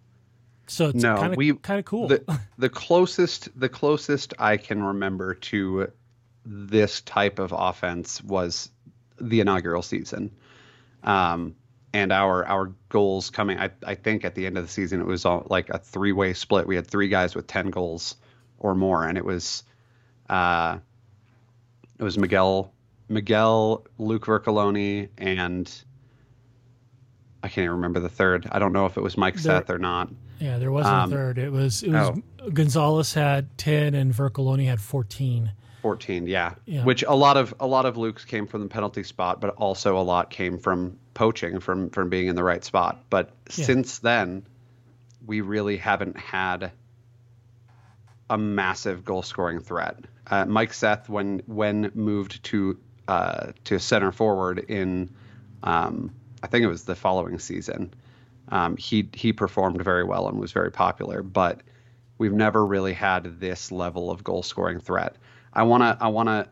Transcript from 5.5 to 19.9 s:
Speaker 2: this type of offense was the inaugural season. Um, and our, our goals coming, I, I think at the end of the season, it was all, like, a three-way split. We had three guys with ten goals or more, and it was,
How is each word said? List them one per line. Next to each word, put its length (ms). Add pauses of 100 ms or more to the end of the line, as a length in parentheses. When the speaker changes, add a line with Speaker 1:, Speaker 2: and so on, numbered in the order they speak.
Speaker 2:
this 560
type 380
of 160
offense 680
was 460 (520)
the 180
inaugural 420
season. 500 (720)
Um, 520 (380)
and 180
our, 340
our 260 (180)
goals 400
coming, 300
I, 100 (160)
I 100
think 300
at 100
the 120
end 100
of 80
the 60
season, 280
it 60
was 200
all, 240
like, 200
a 80
three-way 560
split. 320
We 100
had 120
three 200
guys 280
with 120
ten 220
goals 460 (440)
or 140
more, 340
and 100
it 80
was, 380 (640)